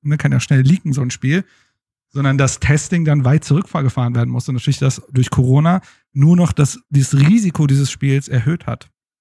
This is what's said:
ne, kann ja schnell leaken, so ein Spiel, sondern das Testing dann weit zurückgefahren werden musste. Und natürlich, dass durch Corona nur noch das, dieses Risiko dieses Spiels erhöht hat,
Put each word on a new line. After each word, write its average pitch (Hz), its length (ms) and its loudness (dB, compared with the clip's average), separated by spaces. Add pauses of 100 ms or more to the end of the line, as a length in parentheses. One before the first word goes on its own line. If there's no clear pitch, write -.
ne, 147 160 -2
kann 139 160 -2
ja 127 80 0
schnell 131 220 0
leaken, 147 320 2
so 139 80 -4
ein 123 80 -4
Spiel, 160 340 -4 (640)
sondern 135 300 -2
das 135 200 0
Testing 156 460 0
dann 147 220 0
weit 147 180 2
zurückgefahren 135 720 -2
werden 123 160 -2
musste. 123 200 -6
Und 131 60 -4
natürlich, 131 220 -4
dass 135 240 -2 (100)
durch 123 180 0
Corona 147 520 2 (300)
nur 147 220 4
noch 175 180 2
das, - 360 -2
dieses 143 320 0
Risiko 165 460 2
dieses 139 240 0
Spiels 139 380 -4
erhöht 131 380 -2
hat, - 240 -12 (300)